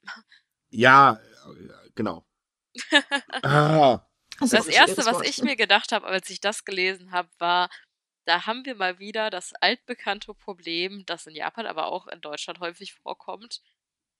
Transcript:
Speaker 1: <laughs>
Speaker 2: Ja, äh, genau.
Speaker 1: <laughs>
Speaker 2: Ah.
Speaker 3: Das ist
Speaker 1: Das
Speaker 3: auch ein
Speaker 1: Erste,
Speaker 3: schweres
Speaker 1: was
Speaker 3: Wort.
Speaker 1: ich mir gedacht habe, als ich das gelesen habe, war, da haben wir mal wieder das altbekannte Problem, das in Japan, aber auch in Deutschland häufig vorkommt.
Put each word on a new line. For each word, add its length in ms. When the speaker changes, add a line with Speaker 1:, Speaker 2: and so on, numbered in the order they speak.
Speaker 1:
<laughs> 200
Speaker 2:
Ja, 420
äh, 800
genau. 320
Speaker 1:
<laughs> 680
Speaker 2:
Ah. 640
Speaker 3:
Das 120
ist 20
Speaker 1:
Das 80
Speaker 3:
auch 60
ein 60
Speaker 1:
Erste, 220
Speaker 3:
schweres 100
Speaker 1:
was 120
Speaker 3:
Wort. 120
Speaker 1:
ich 140
mir 120
gedacht 380
habe, 140
als 220
ich 120
das 240
gelesen 460
habe, 260
war, 320
da 220
haben 180
wir 100
mal 240
wieder 300
das 320
altbekannte 720
Problem, 720
das 220
in 80
Japan, 320
aber 200
auch 200
in 120
Deutschland 400
häufig 360
vorkommt. 640